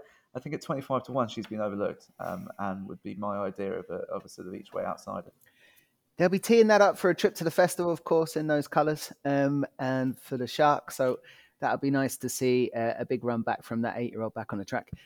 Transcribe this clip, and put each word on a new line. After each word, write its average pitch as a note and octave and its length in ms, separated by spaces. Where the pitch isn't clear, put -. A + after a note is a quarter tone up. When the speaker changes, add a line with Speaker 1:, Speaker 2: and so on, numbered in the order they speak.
Speaker 1:
I B2+ 60
think D3+ 140
at - 80
twenty-five C3+ 420
to B2+ 80
one, A#2+ 160
she's A2 180
been G#2+ 140
overlooked, G2+ 480
um, F2+ 280
and G2 300
would - 140
be G2+ 120
my G2+ 240
idea G2 400
of F2+ 100
a, F2 60
of F#2+ 120
a - 40
sort - 200
of F#2 60
each - 180
way - 120
outsider. F#2 460
Speaker 2:
They'll F3 100
be F#3 120
teeing A3+ 260
that G#3+ 160
up F#3 160
for F#3 120
a E3 40
trip G3 220
to - 80
the D#3+ 60
festival, F3 420
of D#3+ 120
course, D#3+ 320
in D#3 120
those D3 200
colours, D3+ 440
um, C#3 400
and C3 400
for - 180
the B2 120
Shark. D3 420
So B2+ 300
that B2 120
would B2+ 80
be C#3 100
nice C3+ 280
to B2+ 100
see, B2+ 480
uh, A#2 220
a B2 60
big B2+ 200
run A#2 180
back A2+ 220
from A#2 180
that A2+ 160
eight-year-old A2+ 360
back A2 180
on G#2 60
the G2 60
track. - 260